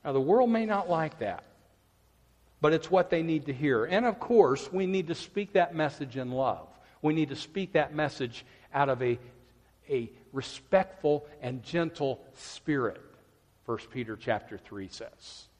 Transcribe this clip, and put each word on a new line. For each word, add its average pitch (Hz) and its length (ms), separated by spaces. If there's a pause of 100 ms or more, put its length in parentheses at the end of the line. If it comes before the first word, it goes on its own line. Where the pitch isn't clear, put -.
Now, 147 80
the 135 80
world 226 300
may 226 140
not 202 240
like 160 300
that, 98 260 (1160)
but 151 100
it's 160 180
what 180 200
they 165 120
need 160 240
to 143 60
hear. 127 320
And 190 220
of 220 120
course, 160 540
we 185 140
need 185 220
to 170 60
speak - 400
that 170 200
message 143 420
in 127 140
love. 127 360 (360)
We 151 120
need 156 160
to - 60
speak - 380
that 151 200
message 139 500 (280)
out 139 160
of 131 140
a, 120 160 (720)
a 120 220 (220)
respectful 147 920 (160)
and 127 200
gentle 156 580 (140)
spirit, - 680 (680)
First - 240
Peter 113 260
chapter 107 420
three 98 300
says. - 580 (140)